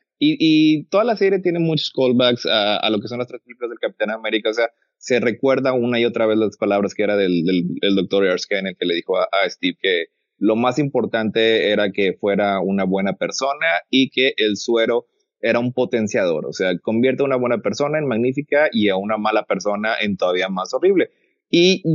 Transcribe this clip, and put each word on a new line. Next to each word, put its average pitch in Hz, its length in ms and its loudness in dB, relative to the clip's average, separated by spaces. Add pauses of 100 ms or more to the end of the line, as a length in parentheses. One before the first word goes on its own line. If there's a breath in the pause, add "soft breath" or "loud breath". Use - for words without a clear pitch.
(180)
y, 151 220 2
y 156 460 4
toda 202 180 2
la 226 140 0
serie 196 220 2
tiene 175 200 -2
muchos 160 340 0
callbacks 123 520 2
a, 104 320 2
a - 120 -2
lo 107 120 0
que 104 80 -10
son 120 100 -8
las 123 80 -6
tres 123 140 -16
películas 120 300 -10
del - 80 -14
Capitán 107 320 -4
América. 110 400 -2
O - 20 -8
sea, 117 160 0 (260)
se - 240 -2
recuerda 131 540 0
una 120 260 0
y 117 60 2
otra 113 220 0
vez 110 100 2
las 107 180 0
palabras 101 380 0
que 107 100 -2
era 104 140 0
del, 90 260 2
del, 90 200 0 (180)
del 98 160 0
doctor 98 280 0
Erskine, 95 440 -2
el 90 80 -12
que 87 80 -4
le 87 100 -2
dijo 92 220 -2
a, 90 60 0
a 95 260 0
Steve 87 320 -4
que 87 240 0 (320)
lo 110 180 2
más 123 240 0
importante 113 920 0
era 104 200 0
que 98 220 0
fuera 101 480 0
una 95 240 -2
buena 95 280 -2
persona 139 540 -4 (220)
y 131 220 2
que 131 260 0
el 107 180 0
suero 117 520 0 (380)
era 117 140 2
un 123 140 -2
potenciador, 104 720 -2
o 64 80 -8
sea, 92 260 -2
convierte 123 420 0
a 143 40 2
una 135 100 0
buena 123 220 0
persona 143 400 -2
en 151 100 -4
magnífica 131 640 0
y 107 160 2
a 95 80 2
una 104 220 -2
mala 107 260 0
persona 104 560 -2
en 104 160 -2
todavía 92 320 0
más 95 260 -6
horrible. 180 360 2 (400)
Y 180 340 4 (120)